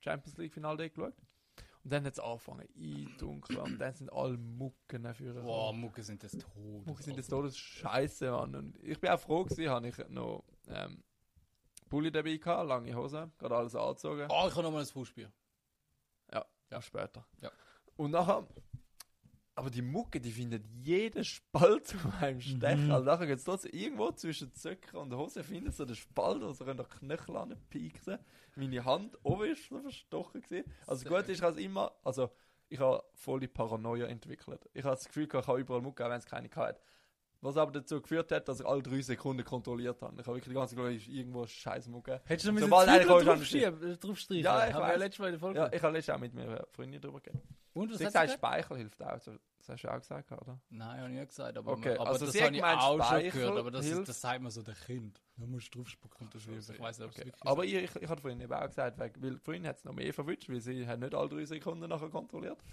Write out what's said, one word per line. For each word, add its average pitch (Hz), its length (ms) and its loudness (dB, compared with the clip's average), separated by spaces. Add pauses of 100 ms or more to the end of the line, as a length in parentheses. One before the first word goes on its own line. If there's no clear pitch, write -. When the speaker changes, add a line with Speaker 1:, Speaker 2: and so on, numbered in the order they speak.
Speaker 1:
Champions 143 360 -6
League 165 160 -8
Finale 156 240 -4
dort 160 180 -8
geschaut. 175 180 -6 (720)
Und 131 100 -4
dann 143 120 0
hat's 135 140 -6
angefangen, 117 560 -10
i 71 320 -10 (100)
dunkel - 400 -8
und 127 220 -6
dann 131 140 -4
sind 131 180 -14
alle 131 260 -2
Mucken 120 680 -8
dafür 120 380 -10
Speaker 2:
Boah, 113 300 -2
Speaker 1:
gekommen. 113 100 -6
Speaker 2:
Mucken 113 220 -10
sind 104 200 -12
des 101 80 -14
Todes, 104 540 -12
Speaker 1:
Mucken 143 180 -10
sind 143 140 -8
des 131 100 -8
Speaker 2:
Alter. 135 160 0
Speaker 1:
Todes, 135 140 -6
scheiße, 127 760 -2
Mann. 135 240 -2
Und 143 280 -10
ich 156 160 -6
bin 180 120 2
auch 170 80 6
froh 165 240 2
gewesen, 160 260 -2
habe 120 180 -2
ich 123 100 -8 (120)
noch, 120 340 -6 (240)
ähm, 50 360 -10 (880)
Pulli 151 220 0
dabei 156 260 -2
gehabt, 170 300 0
lange 120 280 0
Hose, 147 420 -6
gerade 123 200 -2
alles 120 180 0
angezogen. 143 540 -4
Speaker 2:
Oh, 160 180 6
ich - 80 0
habe 165 80 2
nochmal 156 180 0
ein 131 60 -4
Frustbier. 110 440 -12 (1000)
Speaker 1:
Ja, - 140 -4 (260)
Speaker 2:
Ja. - 100 -8
Speaker 1:
später. - 440 -8 (160)
Speaker 2:
Ja. - 100 -10 (440)
Speaker 1:
Und 147 160 -2
nachher, 165 340 4 (1080)
aber 135 160 -6
die 120 100 -4
Mucke, 147 400 -4
die 120 100 -6
findet 113 360 -4
jeden 160 580 0
Spalt - 640 6
<laughs> - 0 -
zu - 100 -8 (240)
meinem 135 180 0
Stecher. 135 380 2
Speaker 2:
Mhm. 147 140 6
Speaker 1:
Also 131 140 6
nachher 170 220 4
geht's 135 160 0
trotzdem - 300 -4
irgendwo 233 380 -2
zwischen 156 420 -6
Zöcker - 480 -10
und 135 120 -6
Hose, 143 300 -6
findet 185 320 -6
so 151 80 -6
den 120 120 -6
Spalt, - 480 0
wo 165 100 -6
so 131 100 -12
der 127 220 -6
Knöchel 160 500 -8
anpieksen. - 840 -8 (360)
Meine 131 300 -4
Hand 170 380 2
oben 196 280 2
ist - 160 -6
so 269 140 -8
verstochen 254 600 -8
gewesen. - 300 -8 (140)
Also 131 160 -2
Speaker 2:
Sehr 139 100 -10
Speaker 1:
gut 180 100 6
Speaker 2:
gut. 196 80 -4
Speaker 1:
ist, 185 80 -2
ich - 60 -4
has 170 140 4
immer, 190 340 -2 (120)
also 127 260 0 (400)
ich 117 100 -10
habe 131 240 4 (120)
voll 135 240 -2
die 131 80 -4
Paranoia 117 580 -2
entwickelt. - 680 -12
Ich 131 100 -8
habe 135 120 2
das - 100 -12
Gefühl, 151 220 -2
ich - 60 -12 (140)
habe 127 120 4
überall 123 220 -2
Mucke, 131 240 -6
auch 117 40 0
wenn's 120 160 -4
keine - 240 -10
hatte. 123 300 -2 (640)
Was 139 140 -2
aber 151 160 4
dazu 143 300 -4
geführt 160 320 0
hat, 147 160 0
dass 123 100 -2
ich 127 60 -6
alle 139 180 4
drei 131 180 0
Sekunden 127 440 -2
kontrolliert 123 560 -4
habe. - 180 -10
Ich 123 80 -10
habe 123 80 -2
wirklich 127 160 -8
die 127 80 -4
ganze 127 160 -2
Zeit 123 80 -2
geschaut, 123 180 0
ist 104 60 -16
irgendwo 123 400 -6
scheiß 120 400 -6
Mucke. 120 380 -8
Speaker 2:
Hättest 165 240 0
du 208 100 4
Speaker 1:
Sobald 185 280 12
Speaker 2:
müssen - 20 8
Speaker 1:
einer 185 120 12
Speaker 2:
Fieber 180 140 12
Speaker 1:
kommt, 175 120 12
dann 165 100 10
Speaker 2:
draufschieben, 175 600 0
draufstreichen? 190 440 -2
Speaker 1:
Ja, 208 240 6
ich 226 60 0
Speaker 2:
Haben 156 100 2
wir - 60 4
Speaker 1:
weiß. 175 100 6
Speaker 2:
letztes 196 200 -2
Mal 202 80 -2
in 180 40 0
der 165 80 -4
Folge 190 200 -2
Speaker 1:
Ja, 160 60 6
Speaker 2:
gesagt. 143 120 0
Speaker 1:
ich 165 60 -2
habe 156 100 6
letztes 160 200 0
Mal 143 60 0
mit 123 140 -8
meiner 117 380 -6
Freundin 131 300 -12
drüber 139 200 -12
geredet. - 260 -8 (240)
Speaker 2:
Und, 214 200 -2
was 220 80 -6
Speaker 1:
Sie - 80 2
Speaker 2:
hat - 40 0
Speaker 1:
sagt, 165 200 8
Speaker 2:
sie 269 40 0
gesagt? - 200 2
Speaker 1:
Speichel 151 220 -2
hilft 110 240 -10
auch. - 60 -8 (520)
Das - 100 -20
hast 127 140 -12
du - 60 -6
auch 123 100 -4
gesagt, 139 340 -12
oder? 127 260 -12 (100)
Speaker 2:
Nein, 113 300 -10
habe 127 140 -8
ich 131 60 -8
nicht 143 100 -10
gesagt. 120 280 -8
Aber 110 140 -4
Speaker 1:
Okay, 113 200 0
Speaker 2:
man, 117 80 4
aber 120 100 2
Speaker 1:
also 135 160 4
Speaker 2:
das 139 80 0
Speaker 1:
sie 202 60 4
Speaker 2:
habe 233 80 8
Speaker 1:
hat 143 80 4
Speaker 2:
ich 147 60 2
Speaker 1:
gemeint, 165 200 6
Speaker 2:
auch 196 160 8
schon - 80 4
Speaker 1:
Speichel 165 260 6
Speaker 2:
gehört. 127 260 2
Aber 120 140 0
das 135 140 -2
ist, 156 80 2
Speaker 1:
hilft. 180 160 -2
Speaker 2:
das - 120 -6
sagt 127 200 -2
man 123 100 -6
so 113 100 -8
den 107 140 -10
Kind. 117 460 -10 (160)
Du 117 100 -10
musst 123 260 -8
draufspucken 120 540 -14
und 107 80 -18
das 107 100 -14
Speaker 1:
Okay. 110 120 -8 (160)
Speaker 2:
ich 107 80 -14
weiss 113 180 -6
nicht, 110 80 -10
ob's 113 100 -14
Speaker 1:
Okay. - 100 -10
Speaker 2:
wirklich - 200 -16
Speaker 1:
Aber 139 140 6
Speaker 2:
so 190 80 2
Speaker 1:
ich, 196 60 0
ich, 185 200 -2
ich 175 140 -6
habe 160 100 -2
vorhin 123 220 -6
eben 120 100 -6
auch 143 160 0
gesagt, 123 320 -2
weil, 120 200 -4
weil 127 200 -4
vorhin 165 260 -6
hat's - 200 -8
noch 135 80 -10
mehr 135 200 -2
verwünscht, 151 360 -6
weil 123 100 -2
sie 123 260 -6
haben 120 140 -4
nicht 131 160 -4
alle 147 140 0
drei 151 160 -6
Sekunden 165 420 -6
nachher 160 220 -4
kontrolliert. 165 520 -8 (120)